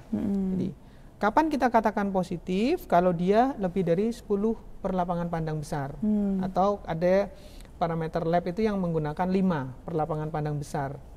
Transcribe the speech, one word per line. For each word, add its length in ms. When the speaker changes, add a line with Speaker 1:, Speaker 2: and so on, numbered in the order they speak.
Speaker 1:
Hmm. 420
Speaker 2:
Jadi, 160
kapan 320
kita 200
katakan 440
positif? 760
Kalau 240
dia 460
lebih 260
dari 300
sepuluh 420
per 140
lapangan 340
pandang 300
besar. 420
Speaker 1:
Hmm. 400
Speaker 2:
Atau 460
ada 460
parameter 480
lab 220
itu 180
yang 160
menggunakan 480
lima 560
per 100
lapangan 360
pandang 260
besar. 400